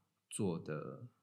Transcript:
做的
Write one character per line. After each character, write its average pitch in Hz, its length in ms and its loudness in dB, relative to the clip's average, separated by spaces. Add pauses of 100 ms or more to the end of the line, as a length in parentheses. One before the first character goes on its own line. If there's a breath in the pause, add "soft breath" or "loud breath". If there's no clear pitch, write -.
(300)
做 87 300 2
的 76 480 -4 (160)